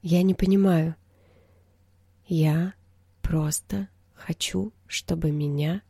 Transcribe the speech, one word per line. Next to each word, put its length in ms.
Я 200
не 120
понимаю. 600
Я 480
просто 640
хочу, 600
чтобы 420
меня 600